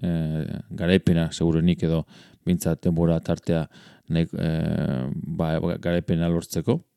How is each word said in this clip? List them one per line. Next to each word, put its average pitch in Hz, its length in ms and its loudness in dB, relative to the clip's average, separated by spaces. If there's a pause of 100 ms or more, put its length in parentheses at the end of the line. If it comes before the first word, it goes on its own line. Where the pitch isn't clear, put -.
eh, 80 440 -2 (260)
garaipena 85 600 2
seguruenik 82 520 2
edo 80 220 2 (400)
behintzat 85 400 0
denbora 85 340 2
tartea 82 460 -2 (420)
nahi, 82 300 0
eh, 80 760 -2
ba, 80 440 -2 (240)
garaipena 85 480 0
lortzeko, 85 500 -2 (180)